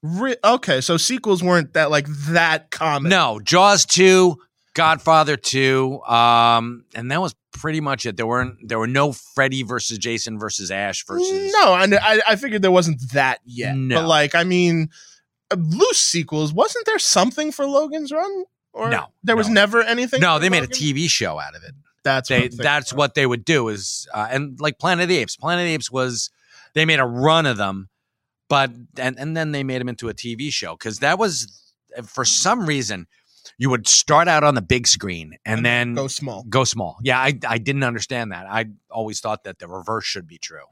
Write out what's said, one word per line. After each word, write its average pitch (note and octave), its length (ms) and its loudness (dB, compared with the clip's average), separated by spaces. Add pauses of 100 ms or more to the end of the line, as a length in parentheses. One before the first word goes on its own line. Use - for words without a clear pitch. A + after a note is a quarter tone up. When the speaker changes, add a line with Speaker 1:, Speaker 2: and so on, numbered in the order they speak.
Speaker 1:
Re-, G#3 400 -4
okay, G3+ 380 2
so E3+ 160 0
sequels G3 460 0
weren't F3 320 2
that, D#3 160 2
like, C#3+ 160 2 (240)
that E3 400 2
common. D3+ 400 0
Speaker 2:
No, C#3 340 2
Jaws F#3+ 420 6
Two, F#3 520 6 (360)
Godfather D#3+ 640 4
Two, C3 680 0
um, A#2 800 4 (100)
and A#2 160 -8
that D#3 100 -2
was F#3 140 -6 (180)
pretty D#3 280 -6
much C#3 260 -4
it. G#2 100 -6
There A2+ 100 -4
weren't, B2 420 -4
there A#2 100 -2
were A2+ 80 -2
no C#3 260 2
Freddy C3+ 500 -2
versus A2+ 360 -6
Jason A2+ 400 -6
versus G2+ 320 -8
Ash G2 360 -6
versus F#4+ 480 -2
Speaker 1:
No, F4 180 6
I, F#3 140 4 (160)
I, G#3+ 260 4
I G#3+ 80 4
figured G#3+ 260 -4
there F#3+ 80 4
wasn't E3 300 4 (120)
that C3 320 0
yet. B2 320 -6
Speaker 2:
No. C3 260 0
Speaker 1:
But, E3 60 -2
like, D3+ 260 2
I E3+ 100 4
mean, F3 460 2 (600)
uh, G3+ 80 -2
loose G3+ 400 2
sequels. D3+ 540 -2
Wasn't G#4+ 340 0
there A4 120 0
something C4 540 0
for C#4 140 -4
Logan's C#4 460 -2
Run? F#4 320 -4 (300)
Or A3 160 -4
Speaker 2:
No, E2 160 -2 (180)
Speaker 1:
there A3+ 120 2
was G#3+ 120 0
Speaker 2:
no. A3+ 60 2
Speaker 1:
never G#3 280 4
anything A3+ 380 -2
Speaker 2:
No, E3+ 160 4
Speaker 1:
for D3 40 0
Speaker 2:
they F3+ 100 2
made F3+ 80 2
a - 40 2
Speaker 1:
Logan? B2+ 140 -8
Speaker 2:
T C#3+ 160 -2
V D3+ 160 -2
show E2 320 -2
out D2 160 -14
of D#2+ 80 -20
it. C#3+ 80 -20 (320)
Speaker 1:
That's C3+ 240 0
Speaker 2:
They, C3+ 80 0
Speaker 1:
what B2 80 4
I'm B2 60 -4
thinking A#2+ 120 -10
Speaker 2:
that's D3 300 -2
Speaker 1:
of. C#3+ 60 -6
Speaker 2:
what C#3+ 160 0
they C#3 120 2
would A#2+ 180 -2
do B2+ 240 0
is, G2+ 460 -8
uh, G#2+ 160 -4
and, C3+ 300 -6
like, D3 180 -4
Planet F3 260 0
of E3+ 40 -4
the F3+ 80 2
Apes. A#2+ 200 -4
Planet F3 280 -4
of F3 40 -2
the D#3+ 60 -2
Apes C3 160 -8
was, B2+ 400 -4 (440)
they D#3 100 2
made D#3 160 2
a C3 60 4
run D3 400 2
of B2 100 0
them, G2 320 -6 (600)
but, C3+ 220 2 (280)
and, C3 200 -4
and D#3 180 -6
then D#3 160 -4
they C#3 120 -4
made B2+ 160 -4
them B2 80 -6
into A#2 200 -10
a G#2 60 -8
T A#2+ 200 -10
V C#3 160 -8
show. E2 260 -8
'Cause A2 220 -10
that D#3+ 200 0
was, D3 540 -6 (320)
for B2 220 -6
some G#3 400 0
reason, A2+ 400 -4 (520)
you C3 120 0
would A#2+ 180 0
start D3+ 400 4
out D3+ 160 4
on D3 100 4
the A#2+ 80 0
big A#2+ 240 0
screen E2 460 -2 (140)
and A2 120 -2
Speaker 1:
And A#2 80 0
Speaker 2:
then A#2+ 280 0
Speaker 1:
go C3+ 140 -4
small. B2 400 -10
Speaker 2:
go C3 160 2
small. G#2 380 -4
Yeah, B2+ 160 2
I, C3+ 200 0 (100)
I A#2 100 -2
didn't C#3 260 -2
understand A#2 480 -6
that. F2+ 160 -14
I A2 180 -2 (240)
always A2 300 -8
thought G#2+ 240 -6
that F#2+ 160 -16
the F2 60 -18
reverse F#2+ 380 -6
should F#2 240 -8
be E2+ 100 -20
true. D2+ 340 -16